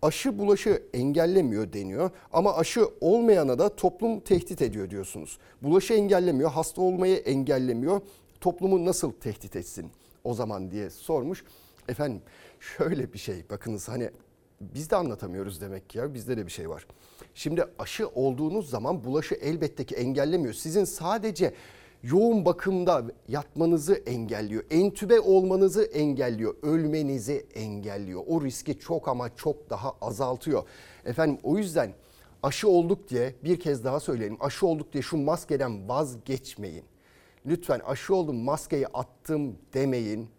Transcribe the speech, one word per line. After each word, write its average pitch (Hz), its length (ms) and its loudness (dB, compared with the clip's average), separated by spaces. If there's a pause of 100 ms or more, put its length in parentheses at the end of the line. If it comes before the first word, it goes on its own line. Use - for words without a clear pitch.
Aşı 202 360 0
bulaşı 202 440 4 (120)
engellemiyor 139 760 2
deniyor 104 380 -2 (220)
ama 185 240 4
aşı 202 320 2 (120)
olmayana 175 580 6
da 202 180 4
toplum 220 440 0
tehdit - 420 2
ediyor 101 280 -2
diyorsunuz. 95 480 -10 (240)
Bulaşı 185 320 4
engellemiyor, 180 560 4
hasta 160 320 -2
olmayı 185 340 4
engellemiyor, 135 840 0 (400)
toplumu 180 440 2
nasıl 170 280 0
tehdit - 440 -10
etsin 87 340 -10 (340)
o 120 100 -2
zaman 104 360 -6
diye 98 200 -8
sormuş. 156 540 -4 (440)
Efendim 123 340 -4 (380)
şöyle 147 520 -4
bir 101 60 -14
şey, 90 320 -10
bakınız 104 380 -8
hani 117 220 -6 (500)
biz 143 300 -10
de 214 60 2
anlatamıyoruz 98 640 -4
demek 95 300 -12
ki - 80 -10
ya, 139 160 -6
bizde 117 220 -6
de 104 100 -6
bir 85 40 -12
şey 82 200 -10
var. 78 160 -12 (480)
Şimdi 165 300 -2 (140)
aşı - 300 -6
olduğunuz 143 640 -2
zaman 120 340 -4
bulaşı 143 300 -2
elbette 151 500 -4
ki - 100 -8
engellemiyor. 135 600 0
Sizin 175 300 0
sadece 190 680 -2 (480)
yoğun 196 420 4
bakımda 180 600 2 (240)
yatmanızı 156 680 2
engelliyor, 110 760 -4
entübe 196 500 4
olmanızı 190 640 6
engelliyor, 127 800 0
ölmenizi 147 920 0
engelliyor. 101 720 -8
O 160 180 0
riski 135 340 -6
çok 165 300 -4
ama 123 280 -4
çok - 340 -6
daha 120 300 -6
azaltıyor. 123 640 -2 (420)
Efendim 147 380 0
o 156 160 2
yüzden 156 360 0 (480)
aşı 139 260 2
olduk 180 400 4
diye, 123 260 0 (100)
bir 170 160 2
kez 139 240 -2
daha 135 160 0
söyleyelim, 110 400 -4
aşı - 260 0
olduk 160 260 0
diye 139 100 -2
şu - 140 -4
maskeden 135 720 -2
vazgeçmeyin. 123 960 -6 (640)
Lütfen 151 340 -2
aşı 139 340 -2
oldum, 156 220 0
maskeyi 139 500 -2
attım 139 720 -4 (160)
demeyin. 117 640 -2